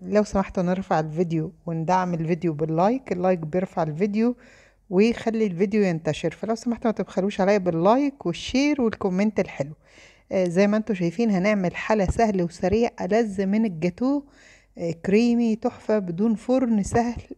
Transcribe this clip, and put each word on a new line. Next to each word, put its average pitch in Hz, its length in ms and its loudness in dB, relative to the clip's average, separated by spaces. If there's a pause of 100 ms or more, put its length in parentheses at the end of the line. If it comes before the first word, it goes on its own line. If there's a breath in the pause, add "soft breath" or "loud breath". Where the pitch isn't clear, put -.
لو 196 220 0
سمحتوا 196 400 -2
نرفع 180 360 0
الفيديو 160 520 -2 (140)
وندعم 175 480 0
الفيديو 165 400 -2
باللايك، 165 580 0
اللايك 180 280 0
بيرفع 170 440 -4
الفيديو 208 520 0 (540 soft breath)
ويخلي 220 560 2
الفيديو 202 360 0
ينتشر، 165 500 0
فلو 220 240 -4
سمحتوا 226 360 -2
ما 214 40 -4
تبخلوش 196 460 -2
عليا 202 160 4
باللايك 196 680 2
والشير 277 560 0
والكومنت 208 580 0
الحلو. 151 340 -4 (580 soft breath)
آه، 185 160 2
زي 185 200 2
ما 208 100 2
انتوا 220 180 -2
شايفين 180 360 0
هنعمل 190 440 0
حلا 202 360 0
سهل 214 300 2
وسريع 196 480 0 (120)
ألذ 202 440 0
من 214 200 2
الجاتوه، 214 580 -2 (540 soft breath)
آه، 170 140 -4
كريمي 226 640 2
تحفة 214 440 -2
بدون 196 360 0
فرن، 233 480 2
سهل 233 380 -2 (160)